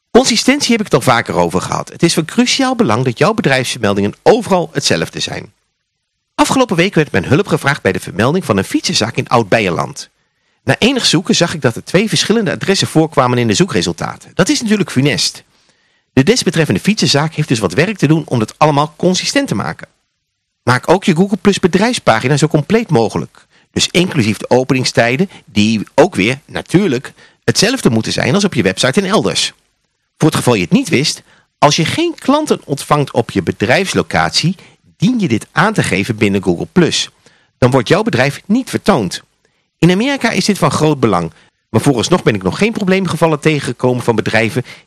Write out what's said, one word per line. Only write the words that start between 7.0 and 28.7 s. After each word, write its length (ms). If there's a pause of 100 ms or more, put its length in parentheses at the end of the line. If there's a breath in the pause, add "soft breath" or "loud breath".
mijn 120
hulp 220
gevraagd 360
bij 100
de 80
vermelding 440
van 120
een 80
fietsenzaak 520
in 120
Oud-Beierland. 800 (540)
Na 140
enig 280
zoeken 280
zag 200
ik 80
dat 140
er 80
twee 240
verschillende 440
adressen 360
voorkwamen 500
in 80
de 80
zoekresultaten. 800
Dat 140
is 140
natuurlijk 280
funest. 540 (680)
De 100
desbetreffende 580
fietsenzaak 540
heeft 140
dus 100
wat 140
werk 260
te 80
doen 200
om 120
dat 200
allemaal 380
consistent 520
te 60
maken. 340 (760)
Maak 260
ook 160
je 120
Google 200
Plus 240
bedrijfspagina 760
zo 100
compleet 440
mogelijk. 560 (240 soft breath)
Dus 200
inclusief 460
de 140
openingstijden, 800 (140)
die 500
ook 200
weer, 320
natuurlijk, 680 (320 soft breath)
hetzelfde 460
moeten 220
zijn 220
als 100
op 100
je 80
website 380